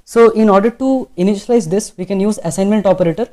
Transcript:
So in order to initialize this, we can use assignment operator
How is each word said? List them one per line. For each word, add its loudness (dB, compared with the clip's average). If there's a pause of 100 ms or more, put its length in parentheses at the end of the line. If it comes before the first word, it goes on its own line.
So 4
in 2
order 2
to -4
initialize 0
this, -4
we -10
can -4
use -2
assignment 0
operator 0